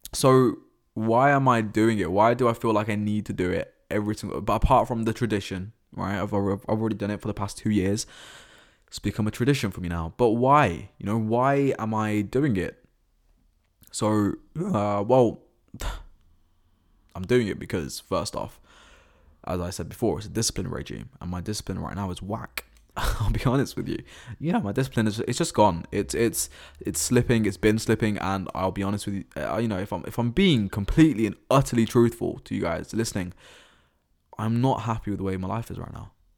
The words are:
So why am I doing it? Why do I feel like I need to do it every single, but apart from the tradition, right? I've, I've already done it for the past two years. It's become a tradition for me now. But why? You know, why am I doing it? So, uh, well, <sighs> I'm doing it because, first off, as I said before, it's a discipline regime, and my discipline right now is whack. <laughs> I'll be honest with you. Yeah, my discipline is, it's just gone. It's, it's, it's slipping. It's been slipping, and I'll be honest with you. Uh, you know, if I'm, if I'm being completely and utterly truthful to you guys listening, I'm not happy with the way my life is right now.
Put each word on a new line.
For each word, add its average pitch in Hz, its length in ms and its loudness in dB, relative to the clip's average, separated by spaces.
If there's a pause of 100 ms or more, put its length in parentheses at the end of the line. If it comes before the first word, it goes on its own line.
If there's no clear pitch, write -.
(120)
So 131 460 6 (360)
why 113 380 4
am 139 160 4
I 120 120 4
doing 110 380 2
it? 87 140 -2
Why 110 220 6
do 123 140 2
I 117 40 4
feel 113 200 0
like 107 160 2
I 110 60 -2
need 104 320 -2
to 107 60 -8
do 90 180 0
it - 240 -4 (160)
every 107 240 -2
single, - 260 -6
but 107 140 0
apart 113 320 4
from 113 160 -4
the 110 100 0
tradition, 104 600 -4 (180)
right? 92 260 -4
I've, 90 160 -4
I've 101 360 0
already 214 260 0
done 101 160 -4
it 104 100 -6
for - 60 -10
the 104 80 -4
past - 240 -8
two 107 120 -2
years. 101 360 0 (800)
It's - 140 -16
become 107 260 -2
a 107 60 -2
tradition 123 400 0
for - 80 -14
me 87 80 -6
now. 82 280 -6
But 120 140 4
why? 127 680 2
You - 80 -10
know, 107 120 0
why 131 580 2
am 110 180 -4
I 107 260 0
doing 123 360 0
it? - 280 -6 (1080)
So, 107 440 0 (220)
uh, 104 480 -2
well, 117 360 4 (400)
<sighs> - 20 -8 (1300)
I'm 92 60 -10
doing 117 260 4
it - 100 -4
because, 80 400 -6
first - 380 -4
off, - 240 -8 (840)
as 90 160 -4
I 87 100 -6
said 87 180 -8
before, 95 300 -2
it's 104 100 -12
a - 20 -14
discipline 98 400 -4
regime, - 400 -10 (100)
and - 120 -8
my 90 80 -6
discipline 95 400 -6
right - 160 -8
now 95 160 -4
is 90 100 -10
whack. - 420 -10 (140)
<laughs> - 420 -2
I'll 104 100 2
be - 140 0
honest 127 320 0
with - 120 -6
you. - 140 -6 (380)
Yeah, 175 180 0
my 104 140 -2
discipline 127 340 0
is, 110 140 -2
it's - 180 -4
just 165 160 -2
gone. 92 380 4
It's, - 220 -2
it's, - 360 0 (300)
it's - 200 -4
slipping. 117 460 4
It's 95 100 -2
been 110 220 4
slipping, 107 400 0
and 95 380 -4
I'll 95 160 0
be 98 100 -4
honest 101 240 -4
with 101 80 -4
you. 98 100 -6 (120)
Uh, 78 220 -4
you 117 100 0
know, 101 100 -2
if 95 140 -6
I'm, 92 120 -6
if - 140 -8
I'm 120 140 0
being 143 360 4
completely 110 560 4
and 101 120 -2 (120)
utterly 123 380 4
truthful - 540 2
to - 160 -8
you 98 60 -2
guys 82 300 -4
listening, 101 420 -4 (1000)
I'm 113 240 -2
not 131 220 0
happy 110 300 -4
with 95 60 -4
the 95 60 -6
way 95 120 -4
my 92 100 -6
life 110 240 -6
is - 80 -10
right - 140 -12
now. - 180 -14 (280)